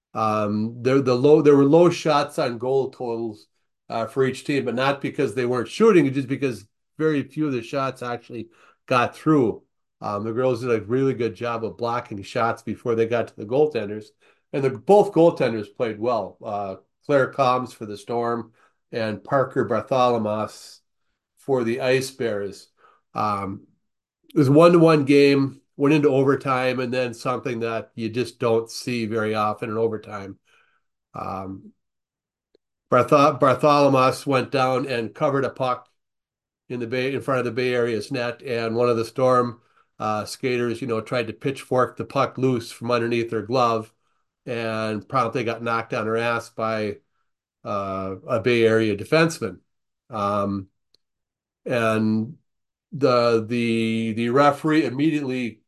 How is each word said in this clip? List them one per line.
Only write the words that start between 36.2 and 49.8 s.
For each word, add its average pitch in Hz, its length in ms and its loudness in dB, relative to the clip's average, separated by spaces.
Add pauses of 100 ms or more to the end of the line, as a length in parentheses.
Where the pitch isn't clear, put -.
in 123 100 -8
the 117 60 -6
Bay, 127 260 -4
in 135 80 -4
front 131 200 -2
of 123 40 -2
the 120 60 -4
Bay 123 240 -2
Area's 120 360 -2
net, 120 300 -6
and 117 340 -4
one 120 140 2
of 120 80 2
the 113 80 -2
Storm 123 560 0 (400)
uh, 107 240 -4
skaters, 120 560 -4
you 131 80 -6
know, 110 120 -2
tried 117 280 -4
to 107 40 -8
pitchfork 131 640 -2
the - 80 -8
puck - 340 -2
loose 123 340 -2
from 117 180 -8
underneath 117 400 -2
her 113 120 -4
glove 113 500 0 (540)
and 110 600 -6
promptly 120 380 -2
got 117 180 -6
knocked 117 320 -4
on 110 120 -4
her 113 100 -2
ass 117 340 -2
by, 110 460 -4 (680)
uh, 95 520 -6 (100)
a 120 140 -2
Bay 117 240 2
Area 110 320 2
defenseman. 113 640 -2 (500)